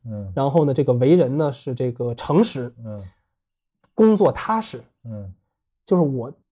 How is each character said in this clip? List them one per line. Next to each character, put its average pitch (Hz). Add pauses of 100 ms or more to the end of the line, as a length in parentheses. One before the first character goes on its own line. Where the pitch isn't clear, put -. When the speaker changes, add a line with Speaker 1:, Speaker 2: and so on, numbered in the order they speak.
Speaker 1:
嗯。 101
Speaker 2:
然 139
后 156
呢， 139
这 139
个 131
为 131
人 143
呢 151
是 131
这 123
个 120
诚 156
实， 127 (100)
Speaker 1:
嗯。 107 (920)
Speaker 2:
工 220
作 175
踏 220
实。 123 (220)
Speaker 1:
嗯。 104 (540)
Speaker 2:
就 190
是 175
我 135 (200)